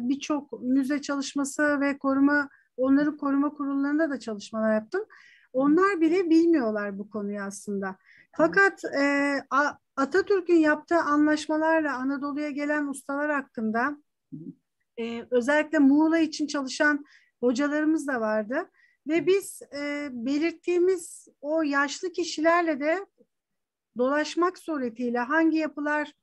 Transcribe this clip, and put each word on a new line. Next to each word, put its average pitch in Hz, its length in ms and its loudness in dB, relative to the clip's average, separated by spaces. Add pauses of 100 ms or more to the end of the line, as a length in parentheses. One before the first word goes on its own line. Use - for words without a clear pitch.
birçok 277 540 -4
müze 269 400 0
çalışması 285 800 -2
ve 277 180 -2
koruma, 277 500 2 (280)
onların 285 400 2
koruma 277 340 0
kurullarında 285 600 0
da 254 100 -6
çalışmalar 220 540 -2
yaptım. 220 300 -2 (480)
Onlar 320 480 4
bile 330 300 2
bilmiyorlar 233 680 2
bu 208 120 -12
konuyu 202 300 -8
aslında. 196 560 -8 (360)
Fakat, 349 520 2
e, 285 500 0 (160)
A-, 277 280 0 (180)
Atatürk'ün 349 600 2
yaptığı 302 420 2
anlaşmalarla 302 1000 2
Anadolu'ya 277 540 -4
gelen 294 360 -4
ustalar 285 460 -4
hakkında, 254 640 -4 (1040)
e, 233 300 -8
özellikle 294 480 2
Muğla 302 400 6
için 311 280 0
çalışan 285 580 -2 (360)
hocalarımız 285 680 0
da 262 140 -2
vardı. 220 500 -4 (380)
Ve 330 180 0
biz, 381 360 0 (160)
e, 294 340 -6
belirttiğimiz 330 1160 -2 (120)
o 311 220 -2
yaşlı 285 500 -2
kişilerle 330 680 0
de 330 260 -2 (920)
dolaşmak 302 600 0
suretiyle 247 600 -4
hangi 311 380 2
yapılar 294 560 -4 (100)